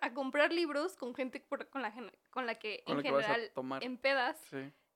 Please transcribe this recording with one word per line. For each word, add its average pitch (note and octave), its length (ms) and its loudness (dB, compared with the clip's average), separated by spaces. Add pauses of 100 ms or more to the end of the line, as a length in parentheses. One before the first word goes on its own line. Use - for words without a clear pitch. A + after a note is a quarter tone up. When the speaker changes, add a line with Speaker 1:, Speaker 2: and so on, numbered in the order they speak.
Speaker 1:
a A#3+ 120 0
comprar C#4+ 400 4
libros E4 420 0
con B3 200 -6
gente C4+ 240 -4
por, - 300 -6
con C4+ 120 -4
la G#3+ 100 -2
gen-, A3 200 -12 (180)
con B3+ 160 -4
la A3+ 100 -2
que G#3 300 -6
Speaker 2:
Con - 80 0
Speaker 1:
en C#4+ 40 2
Speaker 2:
la C#4+ 60 0
que C#4 80 0
vas C#4 140 4
a - 80 2
Speaker 1:
general A#3 220 -2
Speaker 2:
tomar. C3 280 -4
Speaker 1:
empedas. C4 560 0 (120)
Speaker 2:
Sí. C#3 200 -6 (240)